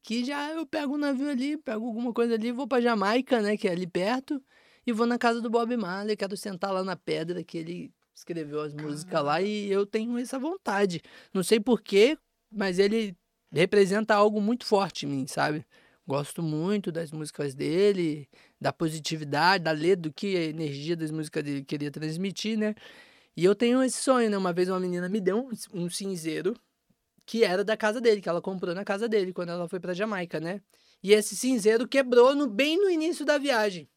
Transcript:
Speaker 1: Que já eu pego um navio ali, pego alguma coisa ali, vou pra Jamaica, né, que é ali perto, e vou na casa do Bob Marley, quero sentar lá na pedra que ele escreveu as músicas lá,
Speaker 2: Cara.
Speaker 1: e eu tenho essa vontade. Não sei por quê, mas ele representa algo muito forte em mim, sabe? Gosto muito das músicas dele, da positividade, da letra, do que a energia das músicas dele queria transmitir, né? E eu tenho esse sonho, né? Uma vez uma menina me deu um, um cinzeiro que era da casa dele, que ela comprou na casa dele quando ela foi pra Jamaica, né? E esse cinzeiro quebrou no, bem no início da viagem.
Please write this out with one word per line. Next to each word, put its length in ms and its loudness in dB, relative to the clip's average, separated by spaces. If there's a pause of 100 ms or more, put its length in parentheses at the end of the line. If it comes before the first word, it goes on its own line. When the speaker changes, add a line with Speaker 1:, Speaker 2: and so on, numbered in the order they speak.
Speaker 1:
Que 240 -4
já 260 -4
eu 140 -6
pego 300 -4
um 20 -2
navio 320 0
ali, 260 -2
pego 300 -6
alguma 260 -4
coisa 220 2
ali, 180 -2
vou 160 -6
pra 140 2
Jamaica, 580 2
né, 160 0
que 100 -4
é 40 2
ali 160 -4
perto, 560 -2 (440)
e 60 -2
vou 140 2
na 100 2
casa 240 2
do 80 -4
Bob 260 2
Marley, 440 -4
quero 180 -4
sentar 340 -6
lá 140 -2
na 120 -4
pedra 460 -6
que 140 -12
ele 340 -10 (240)
escreveu 460 -8
as 140 -8
músicas 500 -4
lá, 120 0
Speaker 2:
Cara. 60 0
Speaker 1:
e 300 -2
eu 140 0
tenho 320 -4
essa 200 -6
vontade. 640 -2 (320)
Não 100 0
sei 160 4
por 220 2
quê, 380 6 (340)
mas 260 -2
ele 380 2 (340)
representa 680 4
algo 240 4
muito 260 0
forte 400 0
em 20 -4
mim, 200 -4
sabe? 360 -2 (420)
Gosto 360 -4
muito 500 -2
das 200 -6
músicas 420 -8
dele, 720 0 (320)
da 120 0
positividade, 920 0
da 60 0
letra, 320 2
do 100 -6
que 240 -4
a 60 0
energia 540 -4
das 160 -4
músicas 320 -6
dele 200 -4
queria 260 -6
transmitir, 680 -6
né? 160 -2 (600)
E 80 0
eu 100 6
tenho 280 4
esse 200 -2
sonho, 260 4
né? 80 0
Uma 160 0
vez 160 0
uma 120 -2
menina 280 -4
me 120 -2
deu 180 2
um, 460 -8
um 40 -4
cinzeiro 680 -4 (720)
que 160 0
era 220 2
da 120 0
casa 240 0
dele, 200 4
que 80 -6
ela 140 -2
comprou 320 -4
na 100 -6
casa 240 -2
dele 240 0
quando 180 -6
ela 180 -4
foi 120 -8
pra 140 -6
Jamaica, 460 -4
né? 200 -6 (420)
E 100 6
esse 240 6
cinzeiro 520 2
quebrou 460 6
no, 120 2
bem 320 2
no 120 4
início 340 0
da 140 2
viagem. 580 0